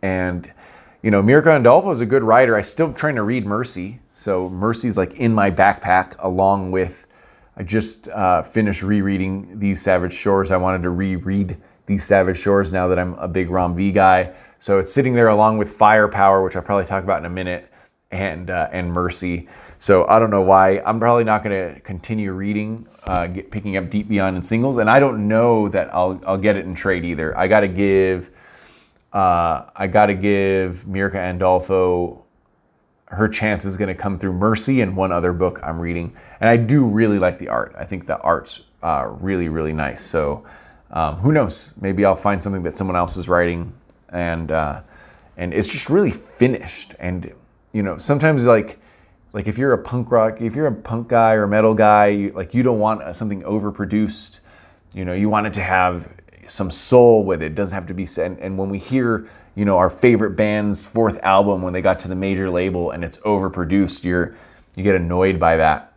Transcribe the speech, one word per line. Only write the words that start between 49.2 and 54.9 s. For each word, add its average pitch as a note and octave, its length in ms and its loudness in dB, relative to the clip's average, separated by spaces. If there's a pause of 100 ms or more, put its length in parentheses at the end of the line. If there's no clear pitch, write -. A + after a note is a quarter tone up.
like, G#2 140 -6
if G#2 100 -4
you're C3 160 2
a A2 40 2
punk A#2+ 340 -6
rock, A2 300 2
if A2+ 140 -4
you're D3+ 120 0
a B2 60 -2
punk A2+ 360 -8
guy A2+ 240 4
or G#2+ 100 2
a G2+ 40 0
metal A2 260 4
guy, G#2 340 6
you, G2+ 240 0
like, F2+ 220 -10
you B2 100 0
don't A#2+ 160 2
want, A2 220 -2
uh, C#2+ 100 -12
something G2+ 300 -8
overproduced. G#2 1000 -4 (540)